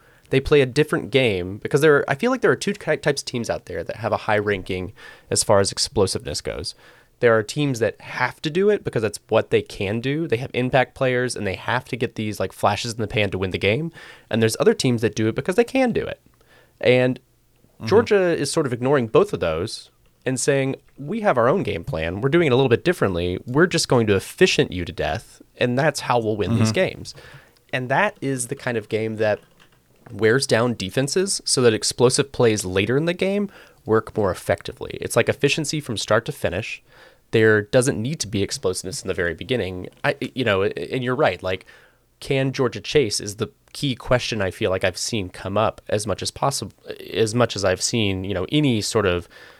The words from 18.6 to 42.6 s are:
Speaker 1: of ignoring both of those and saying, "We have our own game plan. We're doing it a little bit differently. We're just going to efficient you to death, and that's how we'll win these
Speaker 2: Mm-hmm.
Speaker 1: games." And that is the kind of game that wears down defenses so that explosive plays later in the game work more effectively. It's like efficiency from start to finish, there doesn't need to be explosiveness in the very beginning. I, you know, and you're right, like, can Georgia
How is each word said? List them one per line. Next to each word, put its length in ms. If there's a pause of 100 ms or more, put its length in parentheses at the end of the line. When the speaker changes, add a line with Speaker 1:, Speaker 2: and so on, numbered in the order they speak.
Speaker 1:
of 60
ignoring 340
both 260
of 60
those 500 (380)
and 120
saying, 360 (220)
"We 240
have 180
our 100
own 140
game 200
plan. 380
We're 80
doing 180
it 60
a 20
little 140
bit 140
differently. 640
We're 200
just 200
going 200
to 80
efficient 560
you 140
to 60
death, 500 (180)
and 180
that's 240
how 180
we'll 180
win 180
these 160
Speaker 2:
Mm-hmm. 20 (240)
Speaker 1:
games." 180 (580)
And 160
that 320
is 260
the 80
kind 220
of 120
game 260
that 240 (720)
wears 360
down 280
defenses 680
so 180
that 100
explosive 580
plays 320
later 340
in 80
the 80
game 360 (360)
work 300
more 160
effectively. 720
It's 140
like 140
efficiency 500
from 180
start 280
to 60
finish, 500 (500)
there 320
doesn't 380
need 200
to 60
be 160
explosiveness 580
in 60
the 60
very 200
beginning. 560 (140)
I, 120 (180)
you 120
know, 180
and 400
you're 120
right, 280
like, 220 (540)
can 320
Georgia 300